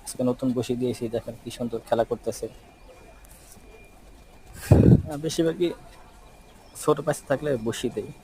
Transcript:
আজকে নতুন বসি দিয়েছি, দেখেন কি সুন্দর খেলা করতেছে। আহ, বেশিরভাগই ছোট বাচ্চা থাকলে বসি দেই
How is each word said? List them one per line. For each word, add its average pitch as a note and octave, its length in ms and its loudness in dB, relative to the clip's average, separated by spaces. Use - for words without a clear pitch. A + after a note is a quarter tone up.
আজকে - 240 -8
নতুন B2+ 300 0
বসি B2 220 -2
দিয়েছি, A#2+ 320 -4
দেখেন A#2 300 -6
কি A#2 120 -12
সুন্দর A#2 360 -6
খেলা A2+ 180 2
করতেছে। A2+ 420 -6
আহ, D3+ 200 -8
বেশিরভাগই E3 460 0
ছোট D3+ 240 0
বাচ্চা D3 280 -4
থাকলে C#3+ 220 -2
বসি A#2 260 -4
দেই G#2 180 -8